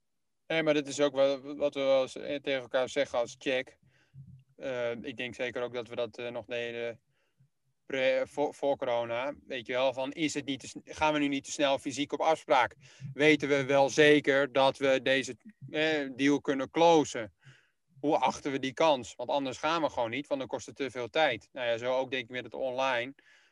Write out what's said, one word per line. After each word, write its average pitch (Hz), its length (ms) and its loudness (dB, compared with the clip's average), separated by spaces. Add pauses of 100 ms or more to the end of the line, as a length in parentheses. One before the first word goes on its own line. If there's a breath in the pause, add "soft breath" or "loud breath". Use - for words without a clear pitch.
(460)
Nee, 160 160 -2
maar 156 120 2
dit 147 140 0
is 135 120 -6
ook 147 140 4
wel 139 420 0
wat 143 180 -2
we 139 60 -4
wel 135 220 4
eens, 127 140 -6
eh, 143 240 -8
tegen 135 200 -2
elkaar 123 280 -2
zeggen 135 300 -2
als 120 200 -4
check. 131 400 -4 (760 soft breath)
Eh, 123 340 -4
ik 120 260 -8
denk 123 180 -8
zeker 123 280 -6
ook 120 120 -6
dat 117 140 -6
we 120 80 -14
dat, 120 220 -6
eh, 120 120 -8
nog 120 140 -10
deden 117 560 -6 (840)
pre-, 131 400 2
voor, 113 280 -4
voor 139 220 0
corona. 120 580 -2 (120)
Weet 127 200 -8
je 131 60 -6
wel, 127 200 2
van, 131 200 -6
is 156 220 -2
het 143 100 -4
niet 131 160 -6
te - 80 -16
s-, - 160 -16
gaan 156 280 0
we 151 60 0
nu 143 100 2
niet 139 160 -2
te - 60 -14
snel 139 280 2
fysiek 139 340 -6
op 147 80 -4
afspraak? 151 560 2 (360 loud breath)
Weten 147 360 4
we 139 160 2
wel 139 240 4
zeker 143 640 6
dat 135 260 4
we 135 240 2
deze, 131 340 0 (340)
eh, 156 460 0
deal 139 240 4
kunnen 135 300 -2
closen? 156 640 4 (680 soft breath)
Hoe 147 160 2
achten - 360 -2
we 135 60 -4
die 131 140 -4
kans? 156 420 2
Want 123 160 -8
anders 139 280 -2
gaan 160 240 0
we 143 80 0
gewoon 117 200 -2
niet, 135 160 -6
want 139 140 -4
dan 127 80 -8
kost 127 180 -6
het - 100 -16
te 135 140 -4
veel 120 180 -6
tijd. 139 440 0
Nou 127 160 -6
ja, 117 80 2
zo 123 220 -2
ook 131 120 -4
denk 127 140 -4
ik 113 60 -18
met 123 140 -8
het 123 100 -14
online. 131 600 -2 (380 soft breath)